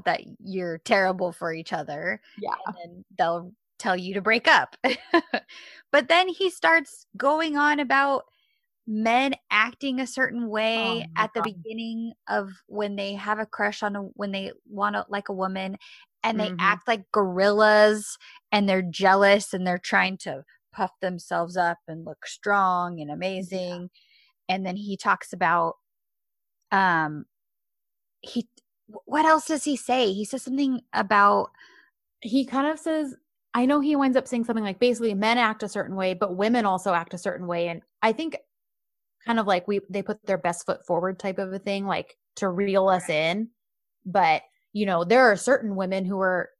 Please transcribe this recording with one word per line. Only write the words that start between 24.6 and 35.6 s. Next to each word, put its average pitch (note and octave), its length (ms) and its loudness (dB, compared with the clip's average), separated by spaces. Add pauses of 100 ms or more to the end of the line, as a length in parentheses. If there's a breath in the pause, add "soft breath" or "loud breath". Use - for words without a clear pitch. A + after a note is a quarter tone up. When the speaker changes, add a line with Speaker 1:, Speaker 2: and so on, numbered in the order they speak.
Speaker 1:
then F3+ 120 -4
he G3+ 200 -8
talks - 360 -2
about, E3+ 420 0 (960)
um, E3 540 0 (960)
he, - 260 -8 (440)
wh-, - 160 -20
what D4+ 180 0
else D#4 220 6
does D#4 180 -2
he D4 120 0
say? B3 360 0
He G3+ 120 -4
says C4 180 -6
something C4 380 -2 (120)
about G3+ 580 4 (680 soft breath)
Speaker 2:
He B3 240 0
kind C4+ 220 -2
of D#4 120 -4
says, D#4 360 -4 (400)
I B3 120 4
know D4 140 4
he D4 160 2
winds C4+ 200 2
up B3+ 120 0
saying A#3 160 -2
something A3+ 200 -2
like, F#3+ 140 -6
basically, A#3 360 2
men A3 240 2
act A3 240 0